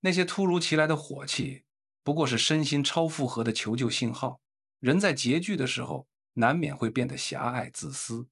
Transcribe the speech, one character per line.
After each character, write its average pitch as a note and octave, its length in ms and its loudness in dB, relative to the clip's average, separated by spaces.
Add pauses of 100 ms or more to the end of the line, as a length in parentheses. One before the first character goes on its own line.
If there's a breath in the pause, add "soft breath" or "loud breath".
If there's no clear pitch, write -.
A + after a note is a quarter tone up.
那 F#3 100 2
些 F3+ 120 4
突 G3 220 0
如 F3 140 4
其 E3 160 0
来 D#3 100 6
的 D#3 100 2
火 C#3 300 -10
气， - 380 -4 (400)
不 C#3+ 100 2
过 D#3 140 2
是 B2 100 2
身 D#3 260 2
心 C#3+ 200 2
超 E3 240 2
负 D3+ 180 -2
荷 A#2+ 180 -2
的 A2+ 80 0
求 A2 240 -2
救 B2 140 0
信 A#2 240 -2
号。 - 280 -6 (380)
人 C#3 200 4
在 F#3 160 4
拮 C3 240 2
据 F#3 180 -2
的 C3+ 80 0
时 B2 180 -4
候， - 240 -8 (260)
难 A#2+ 220 4
免 C#3+ 200 -2
会 A2+ 140 -2
变 B2 180 -2
得 - 100 -8
狭 - 340 -6
隘 B2 200 -6
自 - 200 -12
私。 A#2+ 400 -10